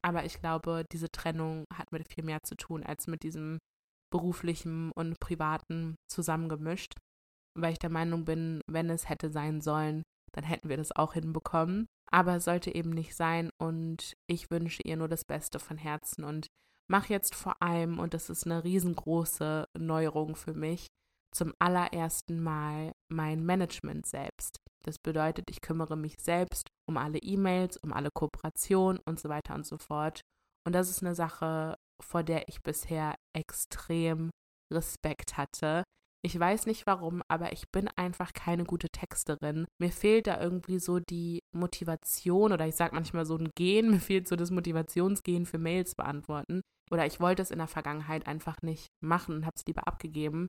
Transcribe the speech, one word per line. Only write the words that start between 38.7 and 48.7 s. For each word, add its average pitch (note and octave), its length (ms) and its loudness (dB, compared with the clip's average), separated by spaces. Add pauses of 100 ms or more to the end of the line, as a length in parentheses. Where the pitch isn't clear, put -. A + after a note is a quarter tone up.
Texterin. D#3 800 -2 (140)
Mir F3 100 4
fehlt G#3+ 360 6
da G3 140 0
irgendwie F3+ 380 0
so F3+ 200 2
die E3+ 420 -2 (140)
Motivation F3 960 4
oder D#3+ 140 4
ich D#3+ 80 -2
sag E3+ 180 2
manchmal E3 340 0
so D#3+ 100 0
ein D#3+ 200 -2
Gen, G#3 340 6
<laughs> - 0 -
mir G3 100 8
fehlt F#3 260 2
so F3+ 100 2
das F3 140 0
Motivationsgen F3 960 2
für E3 120 -4
Mails F3 360 0
beantworten. D3+ 680 -4 (280)
Oder E3 160 4
ich D3+ 140 -2
wollte F3+ 220 6
es F3+ 80 -2
in E3+ 80 -2
der D#3+ 80 -2
Vergangenheit D3+ 600 -4
einfach D#3 360 -4
nicht D#3+ 240 -4 (140)